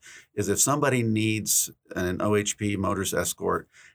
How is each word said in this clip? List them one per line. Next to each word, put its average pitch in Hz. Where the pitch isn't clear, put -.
is 101
if 98
somebody 135
needs 110
an 90
O 104
H 104
P 104
Motors 95
escort, 87